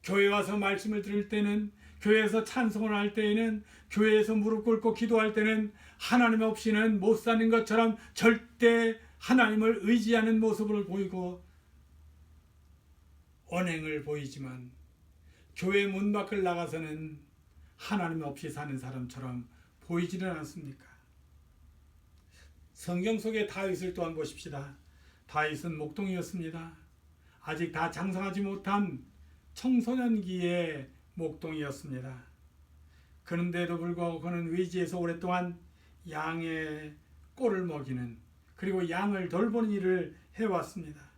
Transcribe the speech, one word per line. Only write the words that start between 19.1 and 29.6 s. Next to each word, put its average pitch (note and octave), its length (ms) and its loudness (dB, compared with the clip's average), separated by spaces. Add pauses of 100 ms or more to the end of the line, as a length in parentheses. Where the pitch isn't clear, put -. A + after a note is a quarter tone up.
보이지는 F3 560 -4
않습니까? D3+ 480 -14 (1900)
성경 F#3 440 -4
속의 G#3+ 300 -2
다윗을 F#3 460 -6
또한 E3 200 -6
보십시다. C#3 640 -10 (480)
다윗은 D3+ 520 -4
목동이었습니다. E3 1000 -8 (640)
아직 D#3 300 -6
다 D#3 200 -2
장성하지 F#3+ 500 -4
못한 G3 600 -2 (500)
청소년기의 F#3 1400 0 (240)